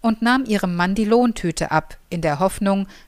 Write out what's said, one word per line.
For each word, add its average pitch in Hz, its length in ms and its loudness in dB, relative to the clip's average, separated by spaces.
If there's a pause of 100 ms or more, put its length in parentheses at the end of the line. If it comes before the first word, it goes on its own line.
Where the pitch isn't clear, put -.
und 226 220 0
nahm 254 220 2
ihrem 196 320 -2
Mann 180 180 0
die 220 100 0
Lohntüte 220 680 0
ab, - 260 -2 (100)
in 180 120 -4
der 151 180 -2
Hoffnung, 196 480 0 (200)